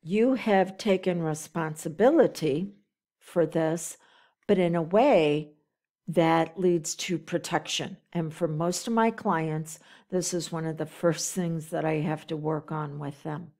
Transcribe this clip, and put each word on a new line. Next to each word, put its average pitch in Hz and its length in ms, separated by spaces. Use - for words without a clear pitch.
You 214 300
have 196 440
taken 185 460
responsibility 165 1500
for - 260
this, 160 520
but 196 120
in 175 180
a 170 60
way 165 720
that 165 540
leads 175 360
to - 220
protection. 170 800
And 160 220
for 175 140
most 165 400
of 233 60
my 226 160
clients, 160 680
this 180 240
is 170 180
one 160 140
of 160 100
the 160 100
first - 480
things 165 340
that 156 180
I 156 160
have 156 260
to 165 80
work 151 380
on 147 260
with 143 240
them. 160 360